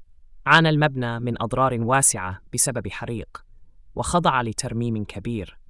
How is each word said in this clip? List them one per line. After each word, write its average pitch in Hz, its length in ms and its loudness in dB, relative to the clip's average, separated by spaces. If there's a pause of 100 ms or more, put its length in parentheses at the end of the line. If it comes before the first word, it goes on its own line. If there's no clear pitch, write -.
(460)
عانى 160 220 6
المبنى 131 520 0
من 120 220 -4
أضرار 127 380 0
واسعة 113 600 0 (140)
بسبب 120 340 -2
حريق، - 560 -10 (500)
وخضع 165 480 2
لترميم 113 640 -4
كبير 101 540 -8 (120)